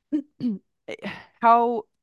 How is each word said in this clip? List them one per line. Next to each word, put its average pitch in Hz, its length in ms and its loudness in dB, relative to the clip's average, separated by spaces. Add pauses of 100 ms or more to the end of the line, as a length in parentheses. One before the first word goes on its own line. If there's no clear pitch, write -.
(120)
<clears throat> - 1300 -8
how, 233 420 4 (200)